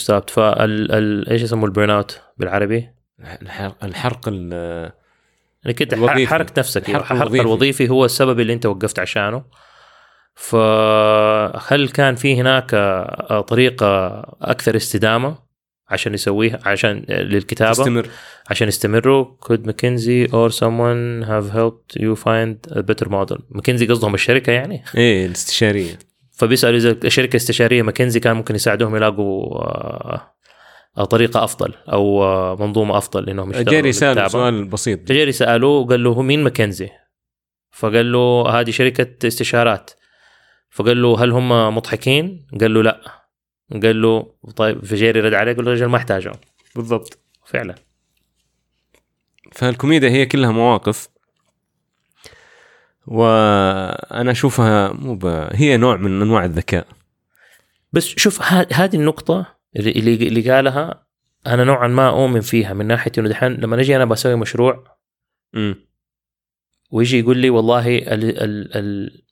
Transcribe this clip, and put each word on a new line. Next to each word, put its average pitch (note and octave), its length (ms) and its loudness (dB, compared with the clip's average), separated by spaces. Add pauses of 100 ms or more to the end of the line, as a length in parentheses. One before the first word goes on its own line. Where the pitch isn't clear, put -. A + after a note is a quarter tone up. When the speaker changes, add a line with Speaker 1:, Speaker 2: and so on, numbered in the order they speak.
Speaker 1:
stopped. G2+ 260 0
فال-، G#2+ 640 0
ال-، G#2 380 -2
إيش A#2 120 0
يسموه A2+ 220 -2
البرن G#2 260 0
أوت G#2 300 -4 (160)
بالعربي؟ G2+ 540 -2 (300)
Speaker 2:
الح-، - 220 -20
الحرق، G2 420 -12
الحرق A#2+ 440 -6
ال-، F2 640 -8 (760)
Speaker 1:
إنك A#2+ 160 -2
أنت C3+ 120 -4
ح-، A2 40 -2
Speaker 2:
الوظيفي. C3 280 2
Speaker 1:
حرقت - 320 -2
نفسك. G#2 300 -2
Speaker 2:
الحرق - 140 -2
Speaker 1:
الحرق B2+ 180 -2
Speaker 2:
الوظيفي. A#2 220 0
Speaker 1:
الوظيفي A#2+ 460 2
هو B2+ 160 4
السبب B2 360 2
اللي A2+ 120 0
أنت A#2+ 140 -2
وقفت G2+ 320 -4
عشانه. G#2+ 460 -4 (920)
فهل G#2+ 1500 2
كان C3+ 260 2
في B2+ 260 0
هناك، B2+ 340 0
آه، G2+ 680 -2
طريقة G#2+ 800 0 (220)
أكثر A#2 340 -2
استدامة A2+ 600 -2 (500)
عشان G#2 260 -4
يسويها، G#2+ 500 0
عشان، G2+ 460 -2
آه، F#2 120 -2
للكتابة؟ G2+ 500 0
Speaker 2:
تستمر. A#2+ 360 0 (420)
Speaker 1:
عشان G#2+ 180 0
يستمروا. A2+ 560 2 (200)
Could A#2 160 0
McKinsey A#2+ 680 -2
or A#2 260 2
someone A#2 720 -2
have G#2 260 -4
helped A2+ 480 -4
you A2 120 0
find A2+ 640 -4
a G#2 60 0
better G2+ 260 -2
model? G2 420 -4
McKinsey A#2 360 -2
قصدهم A2 280 0
الشركة B2+ 380 2
يعني؟ C3 320 -4 (120)
Speaker 2:
إيه، G#2+ 300 2
الاستشارية. F#2 720 -2 (340)
Speaker 1:
فبيسألوا A#2+ 460 2
إذا A#2 120 4 (140)
الشركة B2 320 0
استشارية A#2+ 460 2
ماكنزي A#2 380 0
كان A2+ 160 2
ممكن A2 180 -4
يساعدهم G#2+ 420 0
يلاقوا، G2+ 600 0
آه، - 800 -10 (640)
آه، G#2 60 -2
طريقة A2+ 400 2
أفضل - 300 -4 (180)
أو، G2+ 320 2
آه، F#2 360 0
منظومة G#2 380 0
أفضل G2 320 -4
إنهم G2 200 -8
يشتغلوا B2 200 -2
Speaker 2:
جيري D3 220 2
سأله C#3 220 2
Speaker 1:
بالكتابة. G2 180 0
Speaker 2:
سؤال A#2 320 0
بسيط. F#2+ 440 -6
Speaker 1:
فجيري C#3 240 2
سأله A#2 340 2
وقال B2 380 2
له: A#2+ 60 2
"هو A#2+ 120 0
مين C#3+ 220 0
ماكنزي؟" G2 440 -2 (840)
فقال A#2 420 0
له: A#2+ 480 2
"هذه A2+ 100 -2
شركة B2 580 -2
استشارات." A#2 640 0 (800)
فقال A#2+ 320 0
له: A#2 220 2
"هل A#2+ 60 2
هم A#2 460 2
مضحكين؟" C#3+ 720 -4 (140)
قال A2 140 2
له: A2 80 4
"لا." A2 180 0 (720)
قال A2 300 0
له: A2+ 320 0 (220)
"طيب." G#2+ 280 -2
فجيري G#2+ 360 0
رد G#2+ 140 2
عليه A2 180 0
قال A#2 120 -4
له: B2 80 0
"رجل A#2+ 140 0
ما B2 100 2
احتاجهم." G2+ 380 -4 (420)
Speaker 2:
بالضبط. A2+ 420 -6 (260)
Speaker 1:
فعلا. G#2 300 -8 (1800)
Speaker 2:
فالكوميديا B2+ 580 2
هي C3+ 160 2
كلها B2+ 240 2
مواقف. A2+ 580 0 (2000)
وأنا A2 1200 2
أشوفها A2 600 2
مو C3 220 -8
ب-، E2+ 380 -4
هي C3+ 240 4
نوع A#2 200 4
من F#2+ 260 -2
أنواع G#2+ 220 2
الذكاء. E2+ 420 -4 (1040)
Speaker 1:
بس E3+ 140 0
شوف، - 360 0
ه-، F3+ 300 2
هذه F3+ 240 2
النقطة D#3+ 640 -2 (180)
اللي، A2 140 0
اللي، A2+ 240 2
اللي A2+ 360 0
قالها C3+ 560 0 (400)
أنا B2 180 2
نوعا B2 240 2
ما C3 200 4
أؤمن B2 320 2
فيها G#2+ 340 0
من G#2+ 120 -4
ناحية A2+ 320 -2
إنه A2 100 0
دحين B2+ 240 0
لما A#2 240 -4
نجي C3+ 200 2
أنا C3 80 2
بسوي A#2+ 300 0
مشروع A#2+ 640 -2 (540)
Speaker 2:
مم. G#2+ 220 -4 (1160)
Speaker 1:
ويجي A#2+ 280 2
يقول A#2+ 180 2
لي: B2+ 140 2
"والله A#2+ 480 2
ال-، A2 440 -4
ال-، G#2 340 -6
ال-، G2+ 560 -8